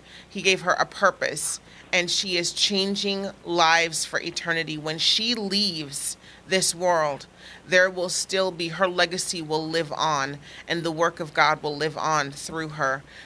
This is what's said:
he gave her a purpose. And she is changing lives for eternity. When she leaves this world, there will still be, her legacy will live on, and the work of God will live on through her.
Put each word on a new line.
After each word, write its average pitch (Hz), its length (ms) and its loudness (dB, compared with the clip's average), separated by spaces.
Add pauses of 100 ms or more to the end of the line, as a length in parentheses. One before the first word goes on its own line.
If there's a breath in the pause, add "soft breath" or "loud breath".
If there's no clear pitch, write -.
(280 loud breath)
he 196 140 -10
gave 185 200 2
her 180 100 2
a - 140 2
purpose. - 720 0 (320 loud breath)
And 175 180 2
she 180 260 0
is 170 160 0
changing 196 800 0 (140)
lives 165 600 4
for - 160 -4
eternity. 165 560 -4
When 156 220 -6
she 220 360 2
leaves 190 840 -2 (280 soft breath)
this 180 280 2
world, 165 520 2 (400 loud breath)
there 180 220 6
will 185 200 -2
still 190 420 0
be, 165 180 -4
her 175 200 0
legacy 175 520 0
will 156 260 -2
live 160 260 -2
on, 143 460 0 (280 loud breath)
and 170 160 -2
the 165 80 -2
work 165 300 0
of 156 140 -10
God 151 280 4
will 151 140 -4
live 147 200 -2
on 143 340 0
through 160 400 -8
her. 143 320 -2 (240 loud breath)